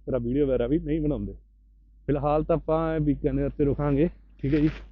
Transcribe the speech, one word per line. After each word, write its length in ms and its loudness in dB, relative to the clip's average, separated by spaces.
ਪਰ 120 -2
ਵੀਡੀਓ 280 0
ਵਗੈਰਾ 200 0
ਵੀ 120 2
ਨਹੀਂ 220 -2
ਬਣਾਉਂਦੇ। 340 -2
ਫਿਲਹਾਲ 360 2
ਤਾਂ 120 2
ਆਪਾਂ 440 0
ਬੀਕਾਨੇਰ 500 0
'ਤੇ 140 -8
ਰੁਕਾਂਗੇ, 440 2
ਠੀਕ 160 0
ਹੈ 60 4
ਜੀ, 100 4